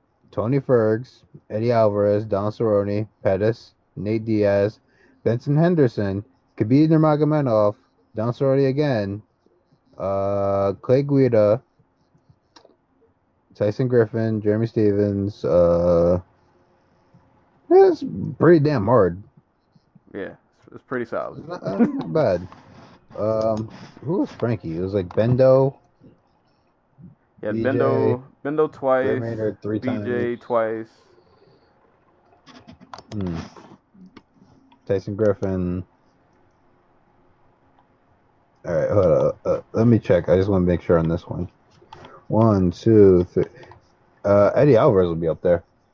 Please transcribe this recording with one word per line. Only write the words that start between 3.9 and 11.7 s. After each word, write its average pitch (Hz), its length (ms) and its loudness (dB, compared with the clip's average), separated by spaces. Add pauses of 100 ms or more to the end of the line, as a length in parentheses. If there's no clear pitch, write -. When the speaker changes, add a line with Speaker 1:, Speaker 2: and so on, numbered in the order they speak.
Speaker 1:
Nate 110 300 -6
Diaz, 104 540 0 (440)
Benson 120 320 -2
Henderson, 127 680 0 (340)
Khabib 135 320 2
Nurmagomedov, 147 840 2 (400)
Don 113 180 -4
Cerrone 135 360 0
again, 117 520 -4 (760)
uh, 98 840 -2
Clay 131 220 0
Guida, 123 580 2 (1900)